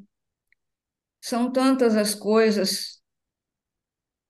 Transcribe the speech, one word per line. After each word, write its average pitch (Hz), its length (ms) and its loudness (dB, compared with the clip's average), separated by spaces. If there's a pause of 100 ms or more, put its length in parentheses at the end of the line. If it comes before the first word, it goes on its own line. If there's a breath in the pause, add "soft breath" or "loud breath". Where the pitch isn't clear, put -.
(1200)
são 247 300 -4
tantas 262 460 2
as 208 180 0
coisas 208 840 0 (1300)